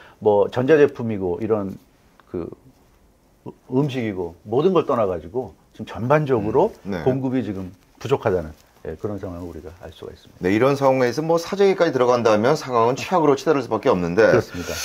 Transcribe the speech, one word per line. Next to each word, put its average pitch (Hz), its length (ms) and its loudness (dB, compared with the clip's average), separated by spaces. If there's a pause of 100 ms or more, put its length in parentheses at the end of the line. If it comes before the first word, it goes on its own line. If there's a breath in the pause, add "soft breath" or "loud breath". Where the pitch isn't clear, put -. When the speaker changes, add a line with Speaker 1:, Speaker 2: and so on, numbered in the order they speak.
(200 loud breath)
Speaker 1:
뭐 101 280 4
전자제품이고 123 920 0
이런 101 340 -2 (540)
그 87 180 -8 (1200)
음식이고 113 760 -4
모든 143 280 0
걸 160 140 2
떠나가지고 101 680 -4 (180)
지금 110 140 -14
전반적으로 131 880 0 (140)
Speaker 2:
음, 98 60 -6
네. 85 100 -6
Speaker 1:
공급이 127 400 -2
지금 95 300 -10 (260)
부족하다는, 92 540 -2 (340)
예, 80 140 -12
그런 104 180 -8
상황을 90 300 -12
우리가 80 220 -16 (100)
알 85 120 -18
수가 - 180 -16
있습니다. - 300 -20
Speaker 2:
네, 90 120 2
이런 127 220 4
상황에서 131 480 2
뭐 165 160 0
사재기까지 180 540 0
들어간다면 123 640 4
상황은 123 400 0
최악으로 151 400 2
치달을 143 260 0
수밖에 110 260 -2
없는데. 92 380 4
Speaker 1:
그렇습니다. 87 480 0 (100)